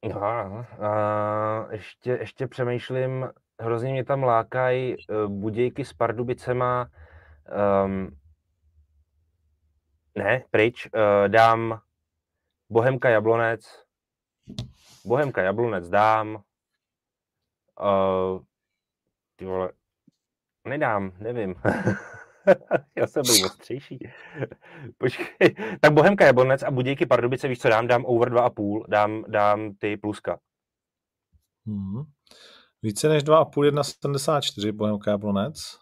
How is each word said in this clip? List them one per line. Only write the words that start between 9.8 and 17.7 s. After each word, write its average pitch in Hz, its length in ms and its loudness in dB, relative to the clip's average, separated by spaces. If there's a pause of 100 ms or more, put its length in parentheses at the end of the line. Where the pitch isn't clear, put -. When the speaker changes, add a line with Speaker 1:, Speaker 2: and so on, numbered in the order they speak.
Speaker 1:
ne, 107 360 -2
pryč, 113 440 0
eh, 101 340 4
dám 113 520 4 (920)
Bohemka 123 380 2
Jablonec, 113 760 0 (1200)
Bohemka 123 380 0
Jablonec 98 460 -2
dám, 107 540 2 (1400)